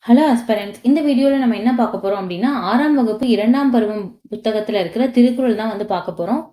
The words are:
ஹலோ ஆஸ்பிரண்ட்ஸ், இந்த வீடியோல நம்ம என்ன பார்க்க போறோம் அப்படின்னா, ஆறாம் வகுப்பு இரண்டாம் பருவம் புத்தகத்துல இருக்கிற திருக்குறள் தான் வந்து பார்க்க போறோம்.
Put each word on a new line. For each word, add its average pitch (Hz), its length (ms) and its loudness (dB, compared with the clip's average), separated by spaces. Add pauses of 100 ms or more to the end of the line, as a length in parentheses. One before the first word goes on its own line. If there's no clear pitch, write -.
(100)
ஹலோ 262 180 6
ஆஸ்பிரண்ட்ஸ், 233 540 -2
இந்த 285 180 2
வீடியோல 277 360 2
நம்ம 240 200 0
என்ன 226 180 0
பார்க்க 226 240 -2
போறோம் 196 220 -2
அப்படின்னா, 185 280 -4 (120)
ஆறாம் 247 340 2
வகுப்பு 233 340 0
இரண்டாம் 240 420 2
பருவம் 214 360 0 (240)
புத்தகத்துல 214 500 -4
இருக்கிற 220 280 -2
திருக்குறள் 247 460 2
தான் 220 140 -4
வந்து 208 180 -6
பார்க்க 180 320 -6
போறோம். 208 220 -2 (120)